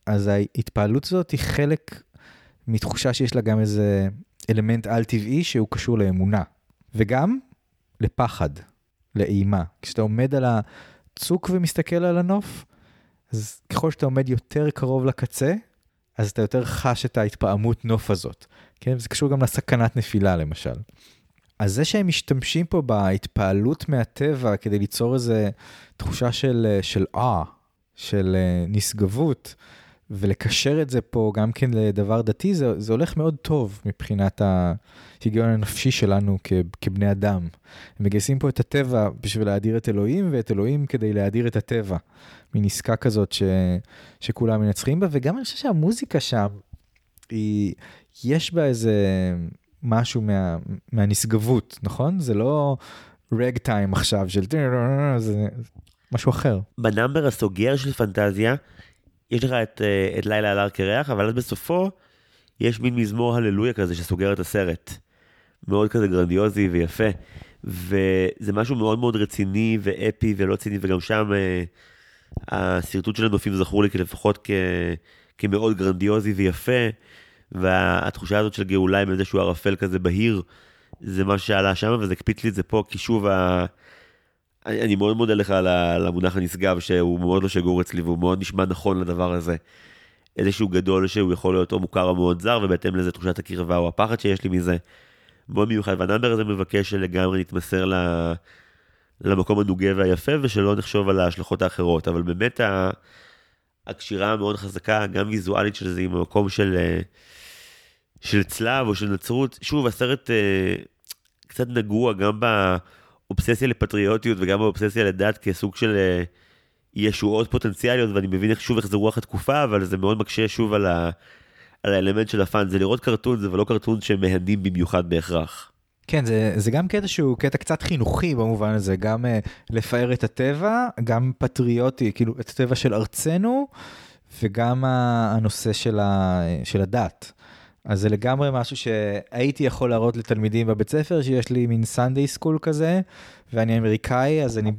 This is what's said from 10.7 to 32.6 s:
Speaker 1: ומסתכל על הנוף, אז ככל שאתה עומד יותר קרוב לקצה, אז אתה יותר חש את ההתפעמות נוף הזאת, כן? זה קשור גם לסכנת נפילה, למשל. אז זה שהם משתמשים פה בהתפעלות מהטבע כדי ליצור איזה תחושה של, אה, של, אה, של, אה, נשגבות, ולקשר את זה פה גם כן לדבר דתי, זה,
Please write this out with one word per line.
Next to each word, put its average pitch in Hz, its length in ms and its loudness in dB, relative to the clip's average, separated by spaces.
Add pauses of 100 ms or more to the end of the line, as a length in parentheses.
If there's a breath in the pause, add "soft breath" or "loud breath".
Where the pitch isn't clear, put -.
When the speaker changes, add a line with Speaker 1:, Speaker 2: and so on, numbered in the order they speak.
Speaker 1:
ומסתכל 170 520 0
על 175 140 2
הנוף, 196 460 -2 (680 soft breath)
אז 107 280 -6 (120)
ככל 160 180 -2
שאתה - 160 -4
עומד 131 220 -2
יותר 147 420 -2
קרוב 131 340 -4
לקצה, 135 500 -2 (640)
אז 104 120 0
אתה 113 120 -2
יותר 123 220 0
חש - 420 -2
את - 120 -8
ההתפעמות 107 680 0
נוף 113 260 0
הזאת, - 360 -6 (340 soft breath)
כן? 127 180 -2
זה 113 100 -10
קשור 143 220 0
גם 135 120 0
לסכנת 120 540 0
נפילה, 98 400 2
למשל. 76 380 -4 (840 soft breath)
אז 101 160 0
זה 139 100 0
שהם 202 240 0
משתמשים 156 580 -2
פה 170 160 0
בהתפעלות 104 1080 0
מהטבע 131 680 0
כדי 104 220 -2
ליצור 117 360 0
איזה 113 360 2 (460 loud breath)
תחושה - 360 -2
של, 120 380 0
אה, 98 120 2
של, 95 220 0 (120)
אה, 104 260 0 (520)
של, 92 440 0
אה, 90 300 2
נשגבות, 104 880 -2 (560 loud breath)
ולקשר 110 720 0
את 135 80 -4
זה 127 100 0
פה 110 360 0
גם 107 160 0
כן 127 180 0
לדבר 107 500 2
דתי, 117 340 0
זה, 120 260 0